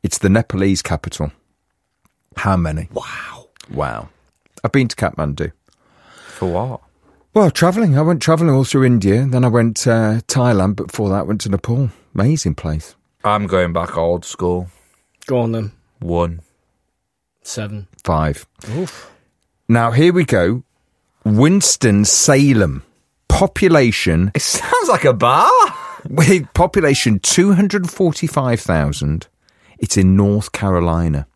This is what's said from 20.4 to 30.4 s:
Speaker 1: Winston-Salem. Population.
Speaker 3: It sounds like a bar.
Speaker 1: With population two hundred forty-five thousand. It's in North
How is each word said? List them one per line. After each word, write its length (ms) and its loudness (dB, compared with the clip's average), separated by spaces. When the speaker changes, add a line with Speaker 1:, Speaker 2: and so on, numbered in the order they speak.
Speaker 1:
Winston-Salem. 1600 2
Population. 1040 2
Speaker 3:
It 80 -2
sounds 460 -2
like 160 0
a 80 4
bar. 380 2
Speaker 1:
With 440 2
population 680 2
two 320 2
hundred 380 0
forty-five 680 -2
thousand. 680 -2
It's 180 -4
in 200 4
North 360 0